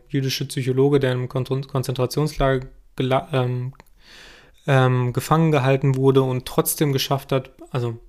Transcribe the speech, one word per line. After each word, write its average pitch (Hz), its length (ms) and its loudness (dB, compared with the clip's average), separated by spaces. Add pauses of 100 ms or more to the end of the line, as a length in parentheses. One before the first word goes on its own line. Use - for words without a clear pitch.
jüdische 135 380 -4
Psychologe, 135 520 2
der 127 140 0
im 123 160 -4
Kon-, 135 380 -4
Konzentrationslager 135 1000 -2 (280)
gela-, 131 360 -2
ähm, 127 420 -2 (960)
ähm, 127 460 2
gefangen 156 380 2
gehalten 135 440 2
wurde 135 260 4
und 127 240 -2
trotzdem - 480 -2
geschafft 135 380 -4
hat, 135 200 -2 (200)
also 120 260 -4 (120)